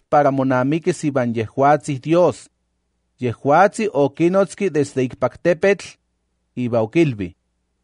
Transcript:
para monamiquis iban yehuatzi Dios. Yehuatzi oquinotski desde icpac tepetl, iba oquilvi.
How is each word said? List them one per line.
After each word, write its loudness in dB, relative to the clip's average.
para 4
monamiquis -2
iban -2
yehuatzi 0
Dios. 0
Yehuatzi 0
oquinotski 0
desde -2
icpac -6
tepetl, 0
iba -2
oquilvi. -2